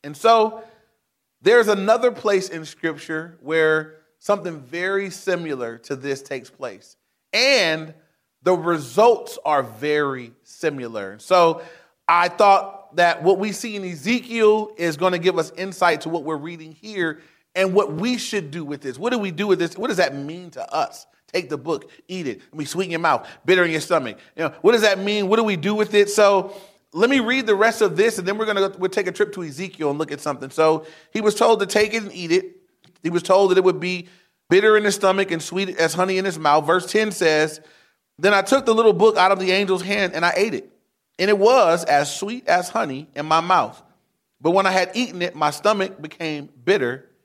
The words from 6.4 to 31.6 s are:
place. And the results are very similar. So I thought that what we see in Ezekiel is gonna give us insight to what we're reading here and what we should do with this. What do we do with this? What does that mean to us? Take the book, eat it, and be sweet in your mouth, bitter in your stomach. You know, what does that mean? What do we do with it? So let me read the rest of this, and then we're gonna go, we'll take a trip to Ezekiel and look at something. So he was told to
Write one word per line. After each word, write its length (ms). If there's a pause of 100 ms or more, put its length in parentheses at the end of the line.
place. 460 (380)
And 600 (480)
the 120
results 920
are 200
very 680 (120)
similar. 760
So 420 (460)
I 220
thought 680
that 260
what 160
we 140
see 240
in 80
Ezekiel 920
is 180
gonna 240
give 180
us 200
insight 440
to 80
what 140
we're 140
reading 340
here 480 (340)
and 200
what 180
we 260
should 320
do 140
with 160
this. 180
What 140
do 80
we 120
do 140
with 140
this? 180
What 120
does 80
that 180
mean 360
to 220
us? 320 (220)
Take 220
the 80
book, 340 (160)
eat 200
it, 120 (120)
and 60
be 60
sweet 220
in 60
your 100
mouth, 260 (180)
bitter 200
in 60
your 100
stomach. 360 (200)
You 60
know, 180
what 100
does 120
that 160
mean? 280
What 80
do 80
we 140
do 180
with 180
it? 160
So 460 (380)
let 160
me 100
read 260
the 100
rest 260
of 160
this, 200
and 80
then 120
we're 80
gonna 240
go, 80
we'll 120
take 180
a 40
trip 220
to 100
Ezekiel 460
and 100
look 140
at 80
something. 280
So 360 (260)
he 80
was 160
told 240
to 60